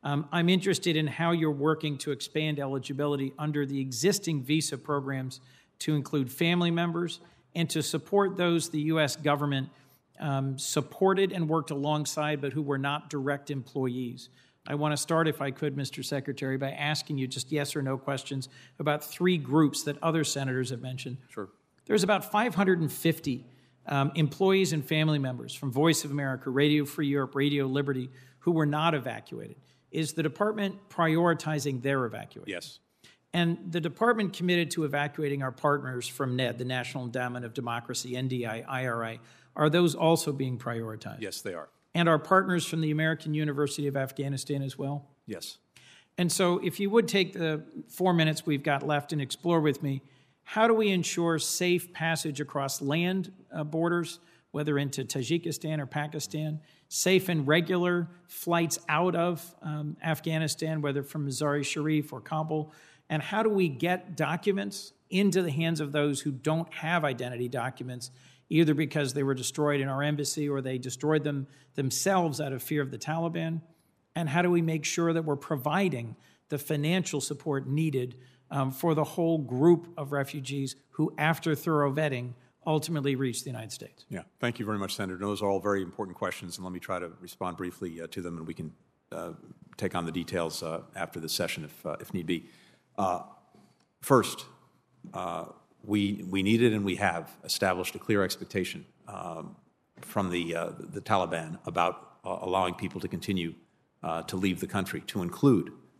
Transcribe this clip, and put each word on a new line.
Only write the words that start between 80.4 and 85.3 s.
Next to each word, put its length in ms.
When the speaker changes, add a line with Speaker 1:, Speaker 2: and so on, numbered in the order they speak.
Speaker 1:
who, 260
after 360
thorough 380
vetting, 400
ultimately 480
reach 300
the 60
United 200
States? 380
Speaker 2:
Yeah, 140
thank 180
you 60
very 140
much, 180
Senator. 220
Those 240